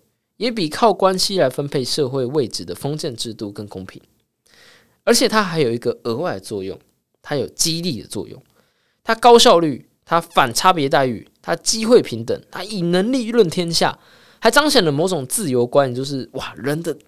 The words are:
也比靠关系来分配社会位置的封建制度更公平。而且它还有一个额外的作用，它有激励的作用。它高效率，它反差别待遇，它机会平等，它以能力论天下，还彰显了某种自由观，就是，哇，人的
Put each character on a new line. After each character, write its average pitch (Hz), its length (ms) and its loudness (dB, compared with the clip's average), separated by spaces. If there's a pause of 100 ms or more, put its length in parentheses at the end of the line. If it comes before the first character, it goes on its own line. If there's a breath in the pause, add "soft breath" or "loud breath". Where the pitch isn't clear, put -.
(380)
也 240 140 -2
比 196 180 -4
靠 214 240 2
关 190 240 2
系 185 220 -2
来 139 100 4
分 143 180 -6
配 139 160 -4
社 135 240 -2
会 131 180 -4
位 131 220 -2
置 - 160 -10
的 87 120 -10
封 143 200 -6
建 147 200 -8
制 110 180 -10
度 104 180 -10
更 104 160 -12
公 95 180 -14
平。 - 140 -20 (1040 soft breath)
而 240 100 2
且 240 140 2
它 214 160 0
还 165 160 -4
有 123 120 2
一 117 60 -4
个 120 260 -4
额 117 120 -4
外 151 200 -6
的 95 40 -10
作 98 240 -8
用， 92 160 -10 (440)
它 147 120 -6
有 113 120 -4
激 165 340 -4
励 143 200 -6
的 71 60 -20
作 92 200 -10
用。 - 140 -18 (640)
它 226 120 0
高 233 240 8
效 214 180 8
率， 151 320 -2 (160)
它 165 160 0
反 135 320 0
差 185 180 2
别 151 160 0
待 139 200 2
遇， 110 200 -6 (140)
它 170 140 -4
机 220 280 -4
会 220 160 6
平 117 240 -4
等， 117 160 -4 (120)
它 185 120 -12
以 202 200 -6
能 185 280 2
力 233 200 -2
论 220 180 4
天 170 220 -4
下， 160 260 0 (420 soft breath)
还 226 120 4
彰 294 180 4
显 262 140 4
了 156 80 2
某 151 160 0
种 160 180 -4
自 185 240 -4
由 123 160 2
观， 131 280 2
就 127 100 -6
是， 139 300 -8
哇， - 240 -10
人 147 260 -4
的 165 140 -6 (100)